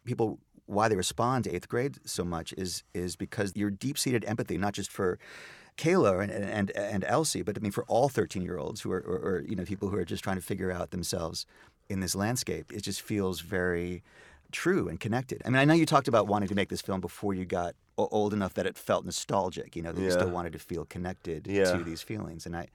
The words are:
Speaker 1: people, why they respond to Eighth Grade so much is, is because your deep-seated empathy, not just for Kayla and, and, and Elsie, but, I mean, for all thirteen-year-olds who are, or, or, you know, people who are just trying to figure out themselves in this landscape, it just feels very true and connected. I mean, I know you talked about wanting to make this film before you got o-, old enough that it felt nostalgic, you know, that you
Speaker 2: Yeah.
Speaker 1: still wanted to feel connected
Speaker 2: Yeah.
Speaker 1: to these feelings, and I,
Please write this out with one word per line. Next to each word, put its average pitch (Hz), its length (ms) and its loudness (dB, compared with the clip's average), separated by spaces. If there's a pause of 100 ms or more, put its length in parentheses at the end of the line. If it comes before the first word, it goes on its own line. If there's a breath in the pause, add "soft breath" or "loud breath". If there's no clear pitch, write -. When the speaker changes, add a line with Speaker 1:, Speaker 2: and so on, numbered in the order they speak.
Speaker 1:
people, 117 340 0 (280)
why 104 220 4
they 107 80 4
respond 117 480 2
to 90 100 -4
Eighth 90 140 -4
Grade 127 360 -2
so - 200 -4
much 82 320 -4
is, 92 260 -6 (120)
is 90 220 -4
because 101 380 -4
your 104 160 0
deep-seated 123 560 -2
empathy, 110 320 -2
not 101 140 0
just 98 180 -6
for 90 280 0 (600 loud breath)
Kayla 127 440 4
and, 101 80 -2
and, 101 460 0
and 101 280 -2
Elsie, 147 380 2
but, 104 140 -2
I 101 40 -6
mean, 104 120 -2
for - 120 -2
all 117 260 4
thirteen-year-olds 87 720 -2
who 95 100 -4
are, 92 80 0
or, - 160 -4
or, 90 300 -2
you 104 100 -4
know, 90 80 -2
people 95 240 -4
who 95 80 -2
are 90 80 0
just 98 180 -6
trying 95 140 -2
to 92 60 -6
figure 92 280 -4
out 87 200 -4
themselves 87 560 -4 (420 soft breath)
in 98 120 -4
this 87 140 -2
landscape, 101 580 -2
it 101 100 -8
just 98 180 -6
feels 95 400 -2
very 87 600 0 (480 soft breath)
true 170 360 2
and 80 140 -6
connected. 120 460 -2
I - 20 -6
mean, 127 80 4
I 135 80 8
know 151 80 8
you 160 140 8
talked 139 220 4
about 110 180 6
wanting 101 240 2
to 104 40 0
make 98 140 2
this - 140 -4
film 95 180 -2
before 101 320 -4
you 92 140 -2
got 87 280 -2 (220)
o-, 107 140 2
old 104 240 2
enough 98 200 2
that 92 120 0
it 92 100 -2
felt 90 300 0
nostalgic, - 680 -2
you 85 60 -6
know, 82 120 -6
that 87 80 -4
you 95 80 2
Speaker 2:
Yeah. 90 40 4
Speaker 1:
still 90 160 6
wanted 87 240 -2
to 80 60 -8
feel 80 260 -6
connected 87 640 -6
Speaker 2:
Yeah. 95 260 6
Speaker 1:
to 87 100 2
these 80 200 -6
feelings, 92 420 -8
and 85 100 -8
I, 85 200 -6